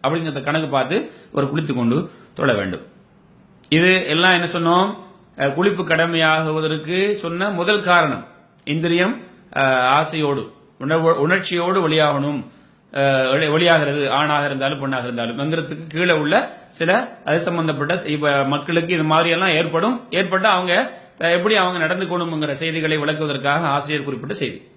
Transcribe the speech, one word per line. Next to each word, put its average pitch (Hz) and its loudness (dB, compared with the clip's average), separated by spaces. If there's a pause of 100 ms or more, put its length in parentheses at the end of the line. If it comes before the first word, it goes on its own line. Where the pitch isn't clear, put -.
அப்படிங்கிறத 151 -2
கணக்கு 156 0
பார்த்து 135 -2 (200)
அவர் 139 0
குளித்து 147 -2
கொண்டு 123 0 (220)
தொழ 131 0
வேண்டும். 95 -4 (840)
இது 180 4
எல்லாம் 175 2
என்ன - -2
சொன்னோம்? 175 2 (460)
அ, 139 2
குளிப்பு 180 0
கடமையாகுவதற்கு 160 0
சொன்ன 185 -4
முதல் 196 0
காரணம் 160 2 (360)
இந்திரியம், 170 0 (360)
அ, 135 2 (100)
ஆசையோடு 143 0 (280)
உணர்வு-, 160 2
உணர்ச்சியோடு 175 0
வெளியாகணும். 147 0 (500)
அ, 139 2 (100)
வெளி-, 151 2
வெளியாகிறது 151 2
ஆணாக 147 0
இருந்தாலும் 139 -2
பெண்ணாக 135 -4
இருந்தாலும் 120 -6
என்கிறதுக்கு 156 -6
கீழே 170 0
உள்ள 156 0
சில 196 0
அது 151 2
சம்பந்தப்பட்ட 165 -2
இப்ப 147 0
மக்களுக்கு 165 0
இது 160 0
மாதிரியெல்லாம் 165 2
ஏற்படும். 170 0
ஏற்பட்டா 185 0
அவங்க, 185 2 (300)
அ, 165 2
எப்படி 185 2
அவங்க 180 0
நடந்துக்கணுங்கிற 170 -2
செய்திகளை 156 -2
விளக்குவதற்காக 147 -2
ஆசிரியர் 143 -2
குறிப்பிட்ட 139 -8
செய்தி. 104 -8